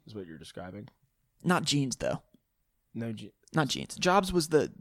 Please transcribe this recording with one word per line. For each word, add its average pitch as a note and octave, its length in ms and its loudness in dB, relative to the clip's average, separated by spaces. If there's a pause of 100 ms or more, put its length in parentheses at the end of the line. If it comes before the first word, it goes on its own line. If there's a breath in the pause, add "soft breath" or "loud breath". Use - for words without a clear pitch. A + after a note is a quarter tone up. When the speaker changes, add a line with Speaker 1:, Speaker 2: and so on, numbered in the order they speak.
Speaker 1:
is G#2+ 80 -16
what G2 100 -8
you're E2 140 -14
describing. F#2 480 -12 (560)
Speaker 2:
Not E3+ 200 2
jeans, C#3 340 0
though. - 240 -2 (720)
Speaker 1:
No A2+ 200 -6
je- G#2 180 -14 (220)
Speaker 2:
Not D#3 160 2
jeans. - 260 -6
Jobs F#3 380 4
was E3+ 160 2
the D3+ 320 4